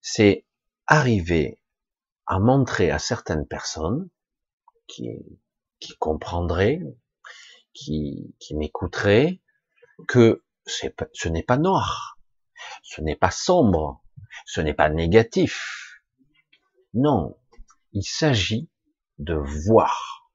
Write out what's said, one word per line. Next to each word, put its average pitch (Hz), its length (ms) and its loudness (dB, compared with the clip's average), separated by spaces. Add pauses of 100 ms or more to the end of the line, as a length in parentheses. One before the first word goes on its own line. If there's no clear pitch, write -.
c'est - 440 2 (400)
arriver 92 720 2 (680)
à 98 120 0
montrer 113 520 2
à 80 80 -2
certaines 78 480 -4
personnes 117 640 -6 (760)
qui, - 400 -14 (540)
qui - 180 -20
comprendraient, 87 840 -2 (920)
qui, 78 640 -8
qui - 180 -12
m'écouteraient, 101 840 0 (680)
que 117 360 6 (220)
c'est - 300 -8
pas, - 180 -8
ce - 160 -6
n'est 82 120 -2
pas 123 160 2
noir, - 600 -2 (640)
ce - 180 -14
n'est 78 140 -4
pas 92 160 0
sombre, 92 720 0 (420)
ce - 160 -6
n'est 76 140 -2
pas 76 140 4
négatif. 98 1120 0 (920)
Non, 120 420 0 (580)
il 98 100 -4
s'agit 123 680 0 (480)
de 73 160 -6
voir. 78 1000 0